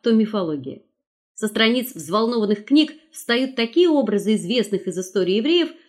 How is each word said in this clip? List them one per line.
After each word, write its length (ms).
то 100
мифология. 680
Со 140
страниц 460
взволнованных 680
книг 300
встают 420
такие 340
образы 480
известных 500
из 120
истории 360
евреев – 340